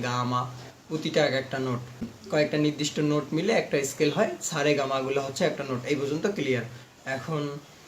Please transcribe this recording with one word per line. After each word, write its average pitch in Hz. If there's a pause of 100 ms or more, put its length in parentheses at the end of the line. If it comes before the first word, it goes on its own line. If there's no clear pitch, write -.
গা 123
মা, 123 (380)
প্রতিটা 156
এক 127
একটা 135
নোট, 127 (260)
কয়েকটা 151
নির্দিষ্ট 147
নোট 147
মিলে 175
একটা 160
স্কেল 151
হয়। 196 (120)
সা 156
রে 147
গা 139
মাগুলো 135
হচ্ছে 135
একটা 147
নোট। 127
এই 147
পর্যন্ত 147
ক্লিয়ার? 135 (420)
এখন 143 (400)